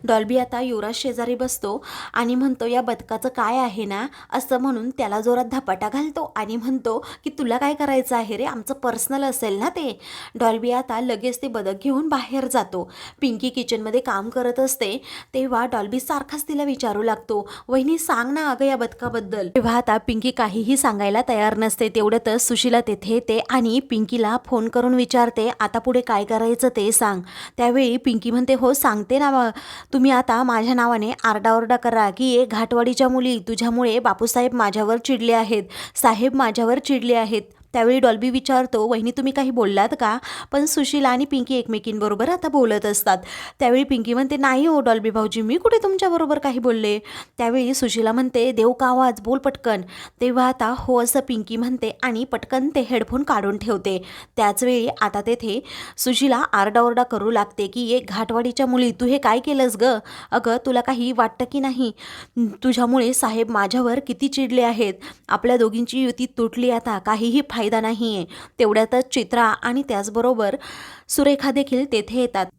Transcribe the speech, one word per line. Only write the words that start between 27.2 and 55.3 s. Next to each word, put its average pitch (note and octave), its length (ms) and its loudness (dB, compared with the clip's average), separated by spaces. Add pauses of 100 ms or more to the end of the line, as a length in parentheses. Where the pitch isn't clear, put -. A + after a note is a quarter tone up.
त्यावेळी B3 400 4
पिंकी A#3+ 340 0
म्हणते, B3+ 240 2
"हो B3+ 180 4
सांगते B3 460 2
ना, C#4+ 120 2
म-, B3 200 2 (420)
तुम्ही C4+ 180 6
आता B3 320 2
माझ्या A#3+ 320 2
नावाने A#3+ 380 0 (120)
आरडाओरडा A3+ 520 2
करा A3+ 340 2
की, B3+ 240 0
'ए B3 100 6
घाटवाडीच्या A#3+ 640 0
मुली, B3+ 300 2
तुझ्यामुळे A#3 600 0
बापूसाहेब A#3 560 0
माझ्यावर A3 420 0
चिडले A#3 360 0
आहेत, A3 300 2 (320)
साहेब A#3 400 2
माझ्यावर A#3+ 440 2
चिडले A#3+ 360 2
आहेत.'" A3 280 0 (300)
त्यावेळी A#3+ 260 4
डॉल्बी A#3+ 320 4
विचारतो, B3+ 560 0
"वहिनी A3+ 240 0
तुम्ही C4 220 -2
काही C4+ 180 0
बोललात G3+ 380 2 (120)
का?" A3+ 180 0 (340)
पण C#4+ 120 2
सुशिला C#4+ 440 0
आणि B3+ 160 2
पिंकी C4+ 300 -2
एकमेकींबरोबर G#3+ 720 -2
आता F4+ 200 -2
बोलत A3+ 380 2
असतात. G3+ 320 2 (400)
त्यावेळी C4 260 4
पिंकी A#3+ 300 -2
म्हणते, C4+ 220 0
"नाही C4+ 300 2
हो D#4 140 4
डॉल्बी A3+ 300 2
भाऊजी, A3 320 -2
मी A#3 140 0
कुठे A4+ 260 4
तुमच्याबरोबर E4+ 560 0
काही C#4 200 -2
बोलले?" A3 400 0 (400)
त्यावेळी B3 360 0
सुशिला A3+ 380 0
म्हणते, B3 400 2
"देऊ A3+ 200 4
का B3+ 140 0
आवाज? B3+ 340 2
बोल A#3 180 0
पटकन." C4 420 -2 (400)
तेव्हा B3+ 280 2
आता B3+ 300 -2
"हो" B3 240 2
असं A#3+ 260 2
पिंकी A3+ 280 -4
म्हणते A#3+ 460 -4
आणि B3 220 -2
पटकन C4 440 -2
ते D4 120 0
हेडफोन A#3+ 420 -2
काढून G3+ 360 0
ठेवते. G3 440 -2 (340)
त्याच G#3 260 2
वेळी B3 260 2 (120)
आता G3+ 200 -2
तेथे A#3 400 -4 (360)